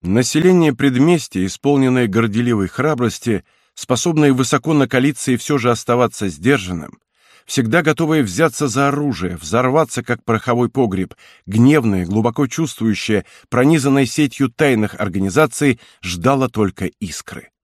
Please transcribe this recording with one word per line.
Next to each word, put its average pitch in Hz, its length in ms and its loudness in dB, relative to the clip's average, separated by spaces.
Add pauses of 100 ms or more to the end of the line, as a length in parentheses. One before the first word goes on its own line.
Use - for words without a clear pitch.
Население 156 720 2
предместья, 135 720 0
исполненное 127 640 0
горделивой 110 600 0
храбрости, 120 760 -2 (300)
способное 151 600 2
высоко 139 400 0
накалиться 135 580 0
и 123 60 2
все 147 200 -2
же 120 140 0
оставаться 117 560 -2
сдержанным, 92 720 -4 (460)
всегда 123 360 0
готовое 156 420 0
взяться 135 440 -2
за 135 200 0
оружие, 117 480 -4
взорваться, 123 680 -2
как 120 200 -6
пороховой 117 460 0
погреб, 98 460 -2 (300)
гневное, 110 600 2
глубоко 117 420 -2
чувствующее, 113 800 -2 (240)
пронизанное 139 560 2
сетью 135 440 -2
тайных 120 480 0
организаций, 104 840 0 (220)
ждало 123 460 0
только 101 380 -2
искры. - 640 -12 (140)